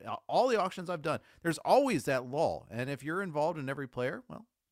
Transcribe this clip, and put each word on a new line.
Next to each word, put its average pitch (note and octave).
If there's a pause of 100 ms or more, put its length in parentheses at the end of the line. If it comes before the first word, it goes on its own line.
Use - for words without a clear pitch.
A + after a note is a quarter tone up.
uh, G#2+ (120)
all F#3+
the A3+
auctions F3+
I've E3+
done, D3 (240)
there's E3
always A#3
that C3
lull. B2+
And B2
if C#3
you're E3
involved D#3
in C3+
every C#3
player, C#3+
well, - (260)